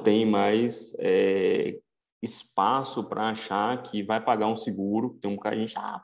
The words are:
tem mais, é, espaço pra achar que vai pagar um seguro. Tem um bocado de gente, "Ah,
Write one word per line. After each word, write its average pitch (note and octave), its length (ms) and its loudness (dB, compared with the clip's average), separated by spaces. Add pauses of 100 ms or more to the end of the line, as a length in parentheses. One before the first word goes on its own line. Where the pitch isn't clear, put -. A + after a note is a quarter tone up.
tem A2 240 4
mais, G#2+ 720 2
é, F#2+ 800 2 (420)
espaço B2 840 -2
pra A2 260 -2
achar A2 540 -2
que G#2 180 -6
vai G#2+ 220 0
pagar A2 240 0
um A2+ 80 0
seguro. G#2+ 640 -4
Tem G2+ 80 -4
um G2+ 60 -2
bocado G#2+ 200 -2
de A2 60 -2
gente, A2 160 -6
"Ah, - 260 -8